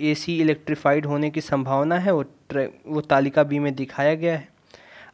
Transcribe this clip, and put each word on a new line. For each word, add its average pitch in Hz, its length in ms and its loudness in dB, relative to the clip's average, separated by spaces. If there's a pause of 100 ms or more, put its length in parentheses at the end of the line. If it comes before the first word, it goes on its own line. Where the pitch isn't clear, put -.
एसी 151 400 -2
इलेक्ट्रीफाइड 151 640 2
होने 147 240 -2
की 151 120 -6
संभावना 139 560 0
है 185 160 0
वो 151 80 2
ट्रै-, - 480 -6 (160)
वो 151 160 -4
तालिका 143 420 2
बी 143 160 0
में 143 160 -2
दिखाया 139 400 0
गया 160 220 -2
है। 143 120 -12 (640)